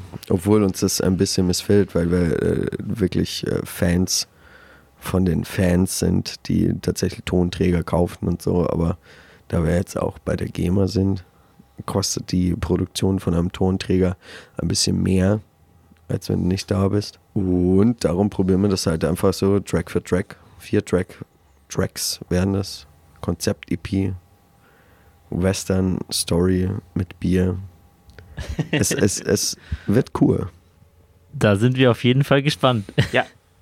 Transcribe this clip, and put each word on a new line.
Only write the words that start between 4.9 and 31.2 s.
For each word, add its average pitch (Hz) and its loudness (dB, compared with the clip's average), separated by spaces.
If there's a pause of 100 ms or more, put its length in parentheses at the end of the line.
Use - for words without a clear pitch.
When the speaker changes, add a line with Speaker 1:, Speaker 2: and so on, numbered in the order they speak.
Speaker 1:
von 92 0
den 87 0
Fans 92 2
sind, 92 -2
die 87 2
tatsächlich - -4
Tonträger 90 0
kaufen 87 -2
und 87 -4
so. 90 0
Aber 85 -2 (520)
da 87 -2
wir 82 0
jetzt - -2
auch 87 -6
bei - -4
der 87 -6
gema 92 0
sind, 95 0 (640)
kostet - -4
die 90 0
Produktion 92 -2
von 92 -2
einem 85 0
Tonträger 92 0 (400)
ein 85 -4
bisschen 92 0
mehr, 95 2 (680)
als 101 -6
wenn 95 0
du 90 0
nicht 92 -2
da 98 2
bist. 104 -2 (160)
Und 95 2
darum 92 2
probieren 95 2
wir 104 4
das 95 0
halt 82 0
einfach 90 2
so 98 2
Track 90 -4
für - -2
Track. - -4 (220)
Vier - -2
Track, - -4 (440)
Tracks - -4
werden 95 0
das. - -6 (340)
Konzept - -4
E - -2
P, 95 -2 (1160)
Western, 95 0 (120)
Story 92 0 (240)
mit - -4
Bier. 92 2 (1120)
Es, 143 0
Speaker 2:
<laughs> - -
Speaker 1:
es, - 0
es - -2 (300)
wird - 0
cool. - 2 (840)